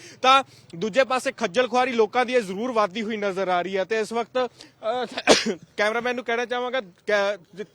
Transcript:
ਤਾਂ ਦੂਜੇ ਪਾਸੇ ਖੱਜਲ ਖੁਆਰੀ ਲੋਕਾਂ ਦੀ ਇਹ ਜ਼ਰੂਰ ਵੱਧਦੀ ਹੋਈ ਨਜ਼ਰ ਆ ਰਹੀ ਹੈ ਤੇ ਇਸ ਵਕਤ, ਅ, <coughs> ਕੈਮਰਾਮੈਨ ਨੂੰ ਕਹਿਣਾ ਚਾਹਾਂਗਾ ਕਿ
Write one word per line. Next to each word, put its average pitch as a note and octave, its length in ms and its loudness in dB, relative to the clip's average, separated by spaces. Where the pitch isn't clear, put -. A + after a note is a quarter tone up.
ਤਾਂ C4 220 6
ਦੂਜੇ A3 280 0
ਪਾਸੇ B3+ 280 -2
ਖੱਜਲ A#3 360 0
ਖੁਆਰੀ B3 240 2
ਲੋਕਾਂ A#3 340 2
ਦੀ B3 80 0
ਇਹ B3 60 4
ਜ਼ਰੂਰ G#3 320 -4
ਵੱਧਦੀ G#3+ 300 0
ਹੋਈ A3 140 -4
ਨਜ਼ਰ G3 320 -2
ਆ F3+ 140 2
ਰਹੀ F#3+ 140 -4
ਹੈ F#3+ 80 0
ਤੇ A3 160 -2
ਇਸ G#3 120 -6
ਵਕਤ, A#3 260 -4
ਅ, - 680 -4
<coughs> - 680 0
ਕੈਮਰਾਮੈਨ A3+ 400 0
ਨੂੰ B3 80 -6
ਕਹਿਣਾ A#3 200 -2
ਚਾਹਾਂਗਾ B3 360 -4
ਕਿ G3+ 840 -4